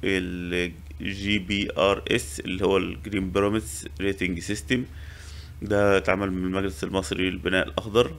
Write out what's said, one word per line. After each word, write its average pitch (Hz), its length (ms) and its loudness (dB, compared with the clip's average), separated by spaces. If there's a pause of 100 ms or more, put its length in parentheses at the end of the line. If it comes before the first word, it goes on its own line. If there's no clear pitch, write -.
ال 90 680 0 (300)
جي 98 360 0
بي 98 380 0
آر 98 340 4
اس - 300 0
اللي 92 240 -2
هو 95 120 6
ال 92 300 0
Green 95 300 -2
Pyramids 101 520 0 (140)
Rating 95 460 0
System. 107 300 0 (840)
ده 101 340 4
اتعمل 95 360 2
من 92 120 0
المجلس 95 400 -2
المصري 92 460 0
للبناء 92 380 0
الأخضر. 113 500 2